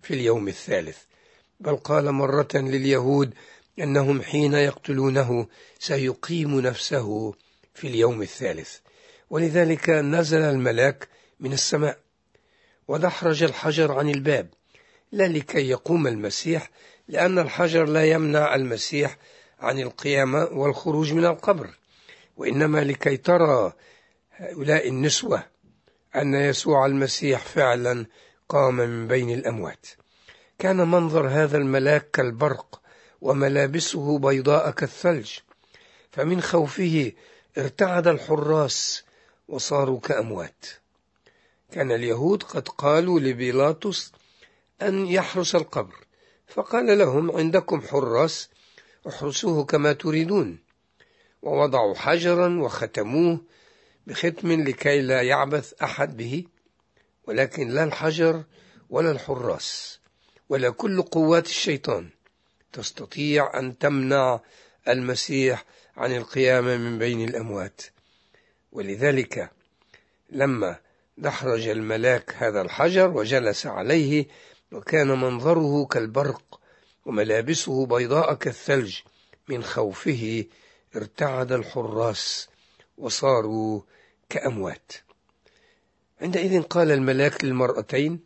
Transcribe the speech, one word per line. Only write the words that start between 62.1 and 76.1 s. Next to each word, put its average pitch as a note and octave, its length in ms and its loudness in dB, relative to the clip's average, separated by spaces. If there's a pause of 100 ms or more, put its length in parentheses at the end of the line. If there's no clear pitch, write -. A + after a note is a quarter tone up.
تستطيع D3 840 -2
أن C3 200 -8
تمنع C3 600 2 (480)
المسيح B2+ 760 0 (320)
عن B2+ 200 -2
القيامة B2+ 600 2
من A#2 220 -4
بين A2+ 300 -2
الأموات. G#2+ 520 -8 (920)
ولذلك A2+ 800 -2 (800)
لما A#2+ 480 -2 (400)
دحرج B2+ 500 -4
الملاك A2+ 720 -2
هذا G#2+ 220 0
الحجر F3 500 2
وجلس A#2 560 0
عليه، C#3+ 600 0 (460)
وكان D3+ 360 0
منظره C#3 760 2
كالبرق B2+ 760 -4 (460)